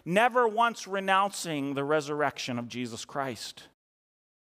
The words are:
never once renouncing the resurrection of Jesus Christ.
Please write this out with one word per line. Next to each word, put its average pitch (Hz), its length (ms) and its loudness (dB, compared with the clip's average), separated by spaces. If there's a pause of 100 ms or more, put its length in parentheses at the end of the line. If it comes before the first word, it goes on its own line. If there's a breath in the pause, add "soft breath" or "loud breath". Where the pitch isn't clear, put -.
never 233 440 4
once 220 400 0
renouncing 190 840 0
the 139 100 0
resurrection 147 760 -2
of 120 80 -6
Jesus 117 380 -8
Christ. - 640 -8 (800)